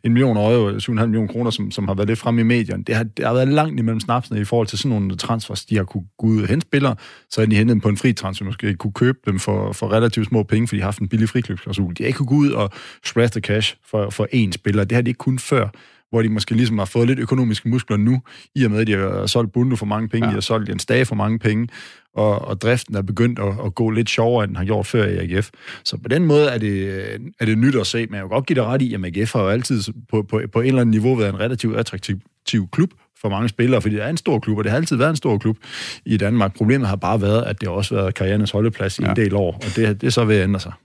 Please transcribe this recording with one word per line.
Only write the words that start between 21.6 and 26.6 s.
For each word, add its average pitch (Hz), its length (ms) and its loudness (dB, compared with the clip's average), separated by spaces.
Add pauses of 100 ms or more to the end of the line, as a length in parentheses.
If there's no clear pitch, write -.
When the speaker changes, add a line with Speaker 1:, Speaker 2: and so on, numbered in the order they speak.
Speaker 1:
og, 104 320 2
og 98 140 -6
driften 113 340 0
er 98 60 -2
begyndt 113 380 0
at, 101 140 -2 (120)
at 98 100 -4
gå 113 140 0
lidt 110 200 0
sjovere, 117 340 2
end 101 60 -2
den - 60 -8
har 92 100 -4
gjort 104 220 0
før 110 200 2
i 90 100 -2
A 90 220 -2
G 110 40 0
F. - 60 -6 (340)
Så - 140 -6
på - 100 -10
den 160 180 2
måde 147 240 6
er 120 80 -2
det, 98 420 -2 (400)